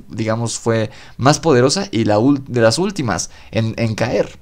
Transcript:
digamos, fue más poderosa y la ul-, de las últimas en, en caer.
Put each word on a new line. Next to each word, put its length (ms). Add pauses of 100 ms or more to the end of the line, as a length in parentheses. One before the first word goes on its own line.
digamos, 500
fue 320 (280)
más 200
poderosa 540
y 100
la 160
ul-, 300
de 140
las 160
últimas 520 (220)
en, 240
en 180
caer. 460